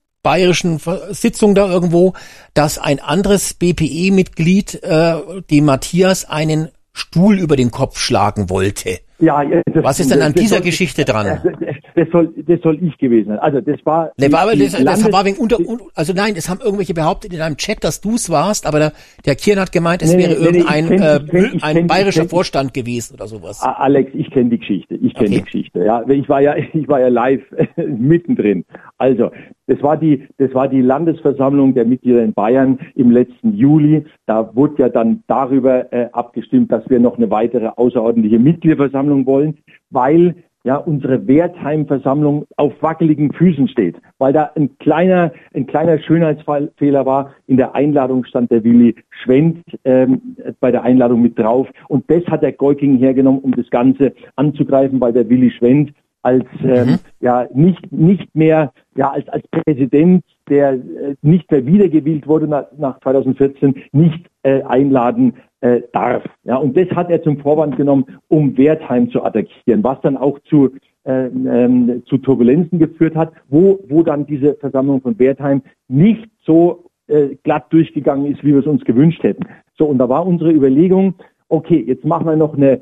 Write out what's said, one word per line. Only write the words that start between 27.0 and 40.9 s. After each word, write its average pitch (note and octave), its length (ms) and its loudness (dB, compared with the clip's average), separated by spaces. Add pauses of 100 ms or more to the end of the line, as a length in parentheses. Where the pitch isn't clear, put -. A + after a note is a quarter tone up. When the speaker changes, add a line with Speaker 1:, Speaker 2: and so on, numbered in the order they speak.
Speaker 2:
live B2+ 340 0 (240)
<laughs> - 100 -14
mittendrin. B2+ 880 0 (340)
Also, A#2 320 0 (380)
das C3 140 0
war D3+ 140 0
die, D3 300 0 (120)
das C3 140 0
war C3 140 -2
die C3+ 160 0
Landesversammlung C#3 920 0
der B2 100 0
Mitglieder A#2+ 400 0
in G#2+ 80 -2
Bayern C3 480 0 (160)
im A#2+ 160 4
letzten A#2+ 420 0
Juli. D3 500 4 (220)
Da A2 280 -2
wurde D3 280 0
ja B2 60 2
dann A2+ 400 0
darüber, B2+ 640 0
äh, A#2+ 200 -4
abgestimmt, A#2+ 600 -2
dass A2+ 180 -4
wir B2+ 80 4
noch A#2+ 180 2
eine A2+ 140 -2
weitere A2+ 460 -2
außerordentliche A#2 640 0
Mitgliederversammlung C#3 840 0
wollen, C#3 340 0 (320)
weil E3 440 2 (300)
ja B2+ 120 -2
unsere C3 500 -4